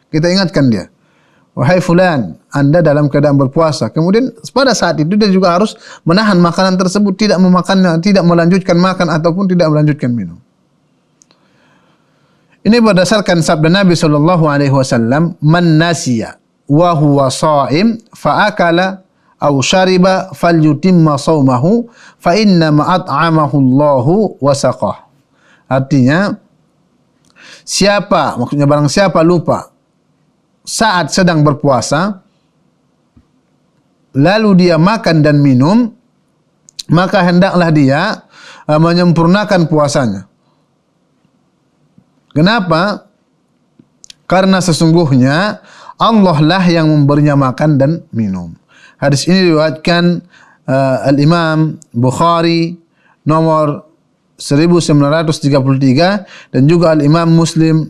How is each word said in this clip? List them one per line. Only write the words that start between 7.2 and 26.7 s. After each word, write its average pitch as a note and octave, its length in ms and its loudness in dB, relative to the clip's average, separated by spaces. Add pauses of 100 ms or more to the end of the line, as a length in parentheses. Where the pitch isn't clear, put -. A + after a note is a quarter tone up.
memakannya, F3+ 640 2
tidak F#3+ 240 0
melanjutkan F3 560 2
makan F3+ 320 -2
ataupun E3+ 400 -2
tidak F3 160 0
melanjutkan D3+ 400 0
minum. F#2+ 320 -8 (2250)
Ini A#3 160 2
berdasarkan F#3 640 0
sabda D#3+ 240 0
Nabi F#3 240 2
sallallahu D#3+ 560 0
alaihi C#3+ 240 0
wasallam, C3+ 720 -2
"Man E3 320 2
nasiya C#3 640 -4 (320)
wa E3+ 240 2
huwa C#3+ 320 2
sha'im D3+ 720 -2 (160)
fa D#3 320 -2
akala F#3 560 -2 (320)
aw D3 240 -2
shariba F#3 720 0
falyutimma D#3 880 0
shaumahu D#3 640 0 (320)
fa F3 160 -2
inna F3 400 2
ma D3+ 240 0
at'amahu D3+ 640 -2
Allahu C#3+ 800 0
wa C3+ 160 0
saqah." - 480 -4 (640)
Artinya, C#3 640 0 (1300)